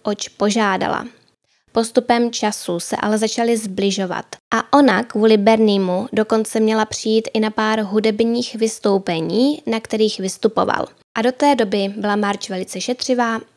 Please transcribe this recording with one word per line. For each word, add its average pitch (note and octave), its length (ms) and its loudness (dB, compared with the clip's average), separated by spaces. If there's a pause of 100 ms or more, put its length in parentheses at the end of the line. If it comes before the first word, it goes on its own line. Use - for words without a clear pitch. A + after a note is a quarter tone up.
oč - 260 -6
požádala. G3+ 800 0 (680)
Postupem A#3 600 0
času G#3 480 -4
se - 160 -6
ale G#3+ 220 0
začali A#3 380 0
zbližovat F#3+ 680 -4 (300)
a A#3+ 240 2
ona A#3 240 4
kvůli A3 340 4
Berniemu G3+ 760 2
dokonce A3 480 0
měla A3 240 2
přijít A3 500 -2
i A3 60 0
na G#3+ 100 0
pár A3 300 0
hudebních A3 760 0
vystoupení, G3+ 1120 0
na A3+ 140 -2
kterých A3 380 -2
vystupoval. F#3+ 680 -2 (320)
A A3+ 40 0
do B3 100 2
té C#4+ 220 2
doby G3+ 420 -2
byla G#3 200 -2
Marge G3+ 320 -2
velice F#3+ 320 -8
šetřivá A#3+ 600 -2 (160)